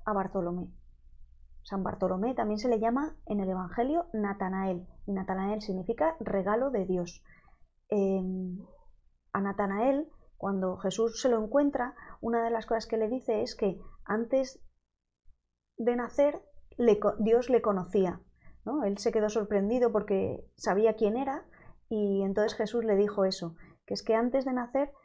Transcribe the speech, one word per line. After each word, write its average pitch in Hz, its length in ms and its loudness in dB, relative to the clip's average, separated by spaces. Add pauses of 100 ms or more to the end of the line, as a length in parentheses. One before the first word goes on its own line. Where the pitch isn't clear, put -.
a 214 80 -2
Bartolomé. 185 560 -2 (960)
San 196 220 -6
Bartolomé 196 500 0
también 214 240 0
se 247 100 -2
le 226 120 2
llama 254 360 0 (100)
en 208 140 -2
el 190 80 -2
Evangelio 233 640 0
Natanael, 190 760 -2 (180)
y 202 60 -4
Natanael 190 500 -2
significa 233 560 -2
regalo 202 520 0
de 202 160 0
Dios. 180 360 -4 (680)
Em, 185 720 0 (720)
a 196 80 0
Natanael, 208 680 0 (280)
cuando 190 420 -2
Jesús 226 420 -2
se 262 80 2
lo 226 140 2
encuentra, 269 520 0 (260)
una 233 220 0
de 226 80 0
las 226 160 -2
cosas 226 200 0
que 226 100 -2
le 220 120 2
dice 233 340 -2
es 254 120 -4
que 190 260 0 (240)
antes 233 560 0 (1160)
de 240 200 0
nacer 285 460 0 (340)
le 226 220 6
co-, 208 200 0
Dios 226 320 2
le 233 120 6
conocía, 185 580 0 (440)
¿no? 269 200 -2
Él 202 140 -2
se 233 140 0
quedó 214 160 2
sorprendido 214 640 2
porque 196 640 -2
sabía 214 400 2
quién 220 200 2
era, 269 280 -4 (440)
y 202 340 2
entonces 196 340 0
Jesús 226 280 0
le 214 120 4
dijo 202 280 4
eso, 175 300 -2 (320)
que - 80 -6
es - 80 -4
que - 120 2
antes 247 300 2
de 262 80 -2
nacer 254 400 -2 (120)